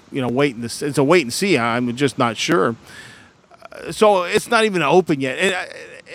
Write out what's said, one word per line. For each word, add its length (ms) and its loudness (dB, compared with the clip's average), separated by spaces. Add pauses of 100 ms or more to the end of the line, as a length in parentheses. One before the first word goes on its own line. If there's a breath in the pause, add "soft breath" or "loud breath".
(100)
you 100 -4
know, 80 -2
waiting 340 0
to 40 -6
s-, 160 -8
it's 160 -2
a 60 4
wait 180 6
and 100 -6
see. 260 2
I'm 380 0
just 220 0
not 180 2
sure. 400 0 (960 loud breath)
Uh, 200 -12
so 320 2
it's 240 -2
not 160 2
even 180 -2
open 380 2
yet. 180 -4
And, 160 0
I, 140 -6 (460)